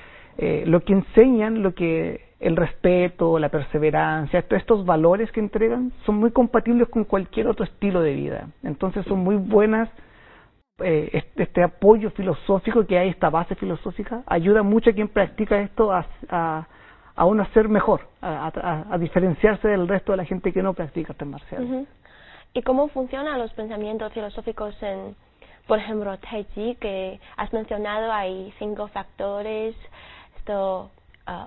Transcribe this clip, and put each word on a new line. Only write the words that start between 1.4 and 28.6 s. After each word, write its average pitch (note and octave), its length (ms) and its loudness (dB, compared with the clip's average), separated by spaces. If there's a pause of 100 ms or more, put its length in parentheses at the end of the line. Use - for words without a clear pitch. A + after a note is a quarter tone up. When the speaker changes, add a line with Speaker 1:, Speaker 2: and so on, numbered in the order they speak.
Speaker 1:
lo F#3 120 0
que, D#3+ 560 -4 (100)
el E3 160 0
respeto, F3 840 2
la D3 120 0
perseverancia, D#3 880 0
est-, - 160 -2
estos G3+ 320 2
valores F3+ 460 4
que A3+ 80 -2
entregan A3+ 520 0 (140)
son G#3 100 2
muy A3 140 4
compatibles A#3+ 580 4
con A3 160 0
cualquier G3 440 -2
otro A3 180 0
estilo F#3 340 -2
de D3+ 140 2
vida. C#3+ 340 -6 (140)
Entonces F#3 420 -4
son G3 140 0
muy F#3+ 180 2
buenas, G#3+ 540 2 (880)
eh, D#3 340 0
est-, - 280 -6
este F3 220 0
apoyo G3+ 500 6
filosófico G3 760 0
que F3+ 120 2
hay, F3+ 120 2
esta E3+ 180 0
base E3 280 0
filosófica, G3 720 -8
ayuda F#3 360 4
mucho G#3+ 260 4
a A3+ 60 4
quien G#3 140 -2
practica G3+ 520 0
esto G3+ 320 0
a, F3+ 140 -2 (240)
a, E3 360 -2 (480)
a E3 120 2
uno G#3 160 4
a F#3 100 0
ser G#3+ 160 4
mejor, G#3 320 4 (220)
a, D#3 240 -6
a, - 20 -4
a, E3+ 460 -6
a F3+ 40 0
diferenciarse F#3 680 2
del G3 180 2
resto F#3+ 260 -2
de F#3+ 60 0
la F3+ 60 -4
gente F#3 280 -4
que F3+ 100 0
no F#3+ 100 -2
practica E3 400 -8
artes - 160 -10
marciales. F#3 400 -10
Speaker 2:
Ujú. C4 180 -6 (680)
¿Y B3 80 -4
cómo C4 260 0
funcionan C4+ 500 -6
los A3+ 140 -6
pensamientos G#3+ 600 -8
filosóficos G#3+ 680 -10
en, G3 320 -10 (540)
por G#3+ 100 2
ejemplo, G#3 400 -6
Tai G#3 260 -10 (100)
Chi, A3+ 260 -4
que F#3+ 400 -8 (160)
has G#3 160 -8
mencionado, G#3+ 580 -4
hay F#3+ 480 -6
cinco G#3 300 -8